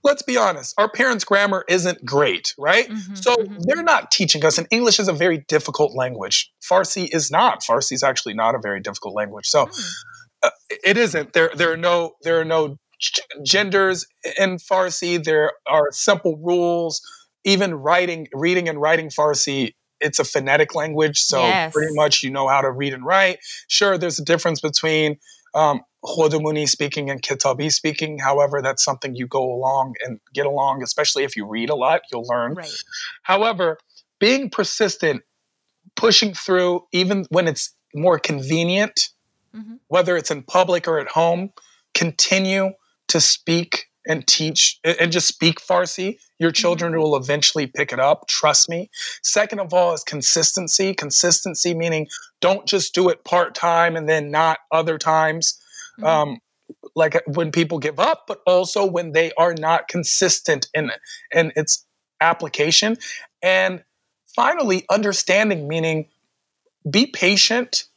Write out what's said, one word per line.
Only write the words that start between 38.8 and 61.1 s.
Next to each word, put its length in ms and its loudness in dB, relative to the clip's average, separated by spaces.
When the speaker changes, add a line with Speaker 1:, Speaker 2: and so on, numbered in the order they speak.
Speaker 2:
Mm-hmm. 200 -16
Speaker 1:
whether 280 2
it's 140 -4
in 140 -6
public 440 0
or 100 0
at 100 -6
home, 440 0
continue 800 0
to 120 2
speak 640 0
and 180 -2
teach 560 2
a-, 200 0
and 100 0
just 160 0
speak 320 0
Farsi. 560 -2
Your 120 2
Speaker 2:
Mm-hmm. 120 -10
Speaker 1:
children 360 0
will 180 2
eventually 500 0
pick 260 -4
it 80 -4
up. 280 2
Trust 420 2
me. 180 -6
Second 380 -2
of 140 -6
all 180 4
is 120 -4
consistency. 880 0
Consistency 800 0
meaning 340 -2
don't 260 0
just 280 -2
do 160 4
it 140 -6
part-time 680 2
and 140 -4
then 220 0
not 280 2
other 240 0
times. 640 0
Speaker 2:
Mm-hmm. 60 -10
Speaker 1:
Um, 320 2
like, 300 2
when 260 -2
people 260 0
give 220 -4
up, 260 0
but 200 -8
also 400 2
when 260 -4
they 240 2
are 160 4
not 340 0
consistent 840 0
in, 180 -2